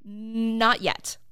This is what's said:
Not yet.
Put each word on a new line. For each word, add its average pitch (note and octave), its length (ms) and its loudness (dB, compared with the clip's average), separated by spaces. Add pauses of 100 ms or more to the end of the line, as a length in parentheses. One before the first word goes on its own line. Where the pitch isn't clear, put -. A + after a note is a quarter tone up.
Not A3+ 800 0
yet. - 340 -4 (160)